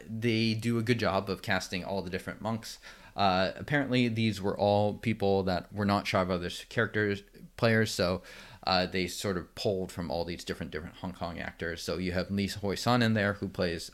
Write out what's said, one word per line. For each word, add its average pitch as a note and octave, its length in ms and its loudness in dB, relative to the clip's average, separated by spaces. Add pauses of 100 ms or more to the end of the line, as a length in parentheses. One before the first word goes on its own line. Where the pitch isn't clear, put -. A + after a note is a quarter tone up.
they A2+ 460 2
do A#2 240 0
a A#2 60 0
good A2+ 160 2
job G2 320 2
of F#2 100 -2
casting F#2 420 -2
all F#2 200 -2
the F2+ 80 -6
different F#2 320 -6
monks. A2+ 360 -4 (380)
Uh, F#2 400 4
apparently, B2 520 2
these A2 320 0
were G2 160 0
all G2+ 380 4
people G2 480 2
that F2+ 300 -2
were G2+ 120 -2
not G2+ 220 2
Shaw F#2+ 180 2
Brothers F2 440 -2
characters, G#2 540 0 (340)
players, A2 340 4
so, F#2 320 0 (420)
uh, F#2 220 4
they F2+ 200 0
sort F#2+ 300 -2
of - 180 -8
pulled F#2 360 -2
from E2+ 200 -6
all E2 140 -2
these E2+ 200 -8
different, F2 260 -6
different D#2+ 260 -10
Hong F#2 160 -8
Kong E2+ 260 -6
actors. - 440 -6
So E2+ 160 -4
you F2+ 140 -2
have F#2 180 0
Lee G2+ 160 0
Hoi F#2 300 -4
Sun A#2+ 260 4
in A2 120 4
there, G2+ 200 2
who G2+ 140 -6
plays, F2+ 460 -2